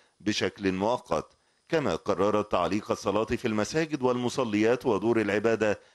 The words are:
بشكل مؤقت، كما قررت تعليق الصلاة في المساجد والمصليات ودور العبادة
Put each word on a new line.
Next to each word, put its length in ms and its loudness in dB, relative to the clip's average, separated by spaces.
بشكل 520 -2
مؤقت، 680 -2
كما 260 0
قررت 560 0
تعليق 400 0
الصلاة 340 0
في 220 -4
المساجد 540 -2
والمصليات 840 0
ودور 360 2
العبادة 580 0